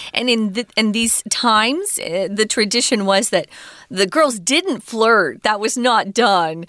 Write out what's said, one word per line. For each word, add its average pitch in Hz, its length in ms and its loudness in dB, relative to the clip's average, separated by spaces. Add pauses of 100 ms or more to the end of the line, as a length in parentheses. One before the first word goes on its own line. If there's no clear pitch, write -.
(120)
And 240 160 -4
in 220 240 2
th-, 233 240 -6
in 220 160 0
these 226 380 0
times, 240 680 0
uh, 175 320 -4
the 208 160 0
tradition 214 600 0
was 196 240 2
that 220 160 0 (440)
the 190 160 0
girls 262 320 2
didn't 269 440 -2
flirt. 220 640 2
That 214 160 0
was 220 180 -2
not 226 340 0
done. 175 560 2